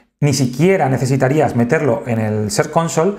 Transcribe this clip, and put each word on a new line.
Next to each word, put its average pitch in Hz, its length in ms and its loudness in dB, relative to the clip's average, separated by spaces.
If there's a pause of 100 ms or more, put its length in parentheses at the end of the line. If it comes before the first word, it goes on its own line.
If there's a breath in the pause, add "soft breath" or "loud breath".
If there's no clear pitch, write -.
(200 loud breath)
ni 143 140 2
siquiera 143 560 2
necesitarías 135 680 0
meterlo 120 480 0
en 117 140 -2
el 107 320 -2
Search 151 220 -2
Console, 170 460 0